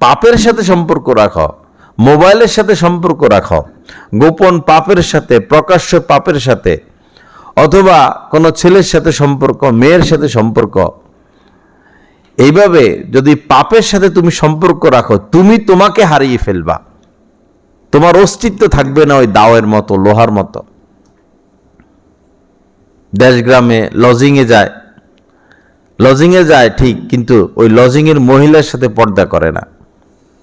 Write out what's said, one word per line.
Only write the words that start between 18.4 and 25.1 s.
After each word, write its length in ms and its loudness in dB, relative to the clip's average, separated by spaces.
থাকবে 400 0
না 80 0
ওই 120 2
দাওয়ের 400 2
মতো, 300 -2
লোহার 340 2
মতো। 320 -6
দেশগ্রামে 800 0
লজিংয়ে 500 2
যায়, 260 2